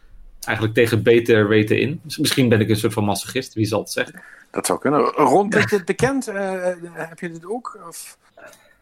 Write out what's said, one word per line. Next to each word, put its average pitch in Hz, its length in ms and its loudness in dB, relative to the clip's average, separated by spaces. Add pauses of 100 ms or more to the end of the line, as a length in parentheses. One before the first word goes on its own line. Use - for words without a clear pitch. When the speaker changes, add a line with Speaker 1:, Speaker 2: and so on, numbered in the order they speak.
(420)
Speaker 1:
Eigenlijk 107 360 -4
tegen 113 260 2
beter 117 440 4
weten 107 320 2
in. 151 240 -2
Miss-, - 140 -12
misschien 135 320 2
ben 113 120 4
ik 107 80 0
een 110 60 2
soort 110 180 -2
van 110 100 -2
masochist, 101 500 -6
wie 110 120 0
zal 104 140 -2
het 92 120 -8
zeggen? - 300 -8 (300)
Speaker 2:
Dat - 140 -6
zou 90 140 -2
kunnen. 143 200 0
Ron, 147 500 2
kijk 208 200 2
je 214 60 0
dit 190 100 -2
bekend? 254 420 -2
Eh, 190 440 -4
eh, 180 40 -4 (180)
heb 160 260 -12
je 175 120 -10
dit 165 140 -16
ook? 220 320 -10 (100)
Of? - 300 -18 (640)